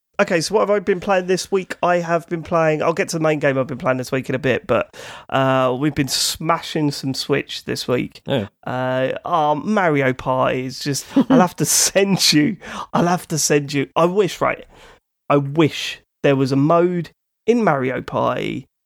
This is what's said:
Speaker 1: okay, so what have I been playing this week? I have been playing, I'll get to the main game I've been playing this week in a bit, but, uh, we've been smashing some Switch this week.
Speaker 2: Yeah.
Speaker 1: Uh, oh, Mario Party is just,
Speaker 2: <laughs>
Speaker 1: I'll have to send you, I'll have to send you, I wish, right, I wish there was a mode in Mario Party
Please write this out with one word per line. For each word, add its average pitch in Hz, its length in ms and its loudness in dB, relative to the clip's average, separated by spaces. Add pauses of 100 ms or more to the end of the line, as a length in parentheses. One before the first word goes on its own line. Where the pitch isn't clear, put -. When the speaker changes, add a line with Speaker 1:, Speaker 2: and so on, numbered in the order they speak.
(200)
Speaker 1:
okay, 196 220 0
so 185 140 -2
what 214 60 2
have 196 100 0
I 208 80 2
been 185 200 0
playing 185 280 0
this 180 240 -2
week? 190 320 -2
I 175 140 2
have 170 300 -2
been 170 140 -6
playing, 156 400 0
I'll 165 120 2
get 175 160 -4
to 175 80 -4
the 160 60 -2
main 156 160 2
game 139 180 0
I've 127 100 -2
been 135 100 -8
playing 131 200 -2
this 127 140 -8
week 131 180 -2
in 135 60 -2
a 127 40 -4
bit, 127 260 0
but, - 300 0 (340)
uh, 131 500 2
we've 147 160 0
been 147 120 -2
smashing 160 840 -2
some 135 220 -6
Switch - 520 -4
this - 220 -6
week. 127 380 -4
Speaker 2:
Yeah. 117 220 -2 (180)
Speaker 1:
Uh, 127 460 -2 (120)
oh, 151 320 0
Mario 151 580 2
Party 131 520 -2
is 131 140 -10
just, - 260 -4 (120)
Speaker 2:
<laughs> - 120 2
Speaker 1:
I'll 262 120 6
have 180 160 0
to 156 80 0
send - 680 2
you, 151 240 2 (360)
I'll - 140 2
have 175 200 -2
to 165 100 -2
send 147 360 0
you, 139 220 -2
I 165 100 4
wish, 180 360 0
right, 131 240 -2 (640)
I 147 80 4
wish 143 640 0 (220)
there 143 120 4
was 131 160 2
a 139 60 2
mode 170 540 2 (360)
in 233 160 2
Mario 131 380 0
Party 120 640 -4 (200)